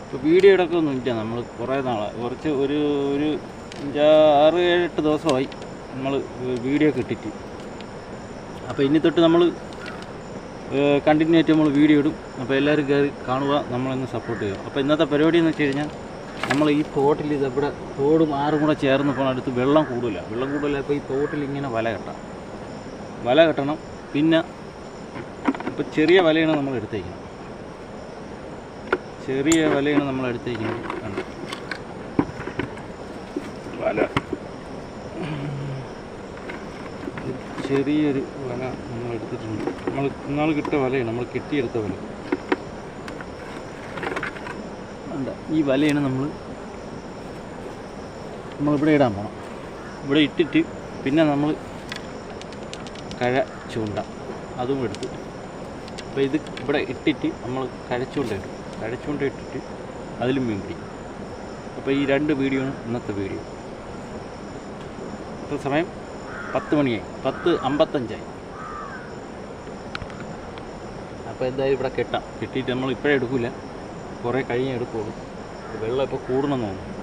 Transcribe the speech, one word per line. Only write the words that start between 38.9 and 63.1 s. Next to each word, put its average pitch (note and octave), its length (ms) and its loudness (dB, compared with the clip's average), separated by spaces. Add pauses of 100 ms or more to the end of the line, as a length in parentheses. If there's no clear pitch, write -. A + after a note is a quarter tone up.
എടുത്തിട്ടുണ്ട്. A2+ 460 -6 (240)
നമ്മൾ C#3 160 0 (260)
ഇന്നാൾ D3+ 280 2
കിട്ടിയ D3 280 0
വലയാണ്, B2 260 2
നമ്മൾ A#2+ 140 -2 (100)
കെട്ടിയെടുത്ത A#2+ 500 0
വല. F#2 80 -2 (3250)
കണ്ടോ? B2+ 220 -2 (220)
ഈ D#3+ 40 6 (120)
വലയാണ് D3 360 4
നമ്മൾ, C3 160 0 (2250)
നമ്മളിവിടെ D3 400 4
ഇടാൻ B2+ 200 6
പോണം. G#2 160 -6 (720)
ഇവിടെ C#3+ 240 6
ഇട്ടിട്ട് D#3+ 340 2 (420)
പിന്നെ D3+ 280 4
നമ്മൾ D3 180 2 (1700)
കഴ B2 180 2 (340)
ചൂണ്ട G#2 260 -2 (600)
അതും C3 240 0
എടുത്ത്, G2 240 -4 (960)
അപ്പോൾ - 220 -4
ഇത് C#3 100 0 (240)
ഇവിടെ C#3 180 0 (140)
ഇട്ടിട്ട് D3+ 360 0 (140)
നമ്മൾ C3 200 -4 (260)
കഴ B2 100 0 (160)
ചൂണ്ട B2 220 -2
ഇടും. - 160 -8 (260)
കഴ A2 120 -4 (120)
ചൂണ്ട C#3+ 180 -4 (100)
ഇട്ടിട്ട് - 280 -10 (640)
അതിലും C3 260 2
മീൻ G2+ 180 -2
പിടിക്കും. E2+ 200 -10 (920)
അപ്പോൾ - 200 -2
ഈ - 20 2 (120)
രണ്ട് D3+ 280 4
വീഡിയോ C3+ 260 2
ആണ് C3+ 60 -4 (140)
ഇന്നത്തെ A#2 320 -4